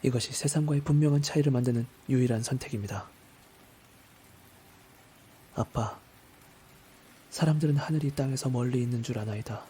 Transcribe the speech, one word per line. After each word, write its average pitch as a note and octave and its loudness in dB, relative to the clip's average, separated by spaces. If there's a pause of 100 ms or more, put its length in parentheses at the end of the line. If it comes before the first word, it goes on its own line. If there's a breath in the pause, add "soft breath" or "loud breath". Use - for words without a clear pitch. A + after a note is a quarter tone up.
이것이 B2 0
세상과의 D3+ 0
분명한 D3 4
차이를 C#3+ 2
만드는 B2 0 (220)
유일한 B2 2
선택입니다. G#2 -6 (2500)
아빠, A2 -4 (1300)
사람들은 D3+ 2
하늘이 D3 0
땅에서 C3+ -2
멀리 B2 0
있는 A#2+ -2
줄 A#2 -4
아나이다. G#2+ -6